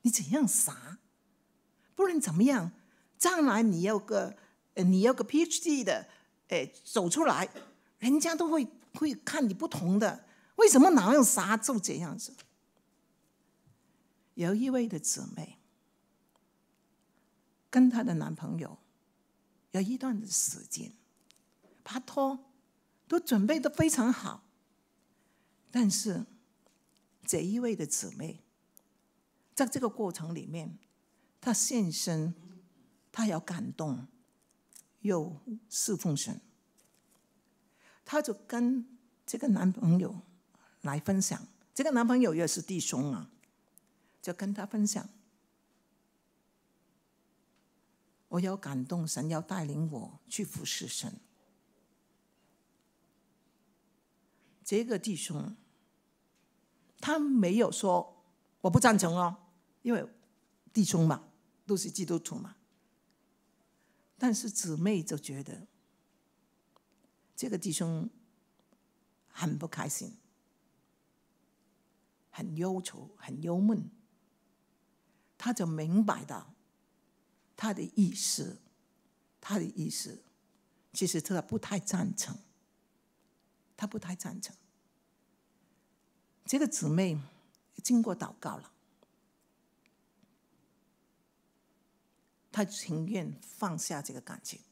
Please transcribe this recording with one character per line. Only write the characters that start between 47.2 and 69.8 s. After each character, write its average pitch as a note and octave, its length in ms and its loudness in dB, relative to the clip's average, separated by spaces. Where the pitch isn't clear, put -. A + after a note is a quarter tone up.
：“我 F3 120 -2
有 F#3+ 160 -2
感 C#3 280 -6
动， E3+ 220 -4
神 D3+ 220 -4
要 D#3+ 120 -2
带 E3 240 -6
领 D3 260 -4
我 B2+ 380 -12
去 - 160 -6
服 - 200 -10
侍 - 240 -8
神。” - 320 -10
这 G#3+ 200 0
个 A3+ 140 -2
弟 G#3 160 -4
兄， D3 420 -8
他 D4+ 180 -2
没 A#3+ 380 4
有 A3+ 140 4
说 F3+ 540 -2
“我 F#3 80 2
不 E3+ 80 8
赞 A3+ 200 8
成 E3+ 180 2
哦”， F3+ 200 0
因 A#3+ 100 -2
为 G3+ 160 -2
弟 G#3+ 120 4
兄 E3 220 4
嘛， D3+ 180 0
都 G3+ 100 0
是 F3 140 -6
基 F3+ 140 -6
督 E3+ 140 -2
徒 E3 180 -8
嘛。 - 200 -12
但 B3 160 2
是 G#3+ 160 -2
姊 E3 280 -4
妹 F3+ 260 0
就 D#3+ 160 -6
觉 C#3 240 -12
得， E3 240 -16
这 B3+ 160 -6
个 G3 80 -4
弟 E3+ 140 -6
兄 E3 360 -4
很 D3+ 320 -4
不 E3 80 -8
开 - 220 -8